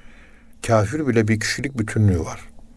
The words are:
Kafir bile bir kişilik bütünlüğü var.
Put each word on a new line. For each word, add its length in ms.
Kafir 400
bile 200
bir 120
kişilik 380
bütünlüğü 420
var. 200